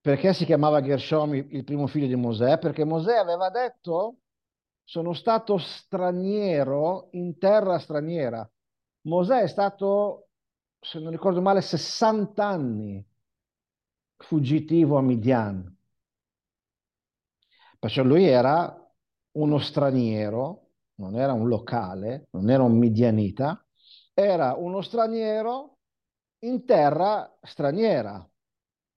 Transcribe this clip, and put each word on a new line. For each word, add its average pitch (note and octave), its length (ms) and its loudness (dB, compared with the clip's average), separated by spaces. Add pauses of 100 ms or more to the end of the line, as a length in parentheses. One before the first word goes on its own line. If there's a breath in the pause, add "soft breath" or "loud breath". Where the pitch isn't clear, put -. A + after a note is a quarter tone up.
Perché D3+ 340 2
si F3 100 -2
chiamava D3+ 380 4
Gershom D3 520 -2
il, C#3 160 -4
il C3+ 140 -10
primo C#3+ 220 -4
figlio C#3+ 220 -2
di B2+ 80 -2
Mosè? A#2+ 420 0
Perché D#3 260 -2
Mosè E3 320 0
aveva F#3 320 -2
detto: F3+ 680 -6 (680)
"Sono E3+ 320 -6
stato A3 420 0
straniero F3+ 1600 -2
in F3 260 -8
terra F#3+ 400 4
straniera". D3 720 -6 (520)
Mosè F3+ 400 2
è F#3 40 0
stato, G3 840 -2 (520)
se - 180 -14
non D#3+ 120 -10
ricordo F3 300 0
male, G3 220 4
sessanta G#3 840 0
anni G#2+ 540 -6 (1120)
fuggitivo D3+ 840 0
a C3 40 2
Midian. A2 760 0 (2000 soft breath)
Perciò A#2+ 240 -2
lui C#3+ 220 6
era C#3 500 4 (580)
uno D3+ 260 0
straniero, B2 1120 -2 (240)
non G2 200 -10
era C3+ 160 0
un A#2 160 0
locale, A2 840 -4
non G2 180 -2
era C3 120 4
un A#2 140 4
midianita, A#2 880 2 (480 soft breath)
era E3+ 420 2
uno F3+ 280 -6
straniero A3+ 960 -4 (640)
in B3 260 -6
terra F3 720 2
straniera. C#3+ 880 -2 (680)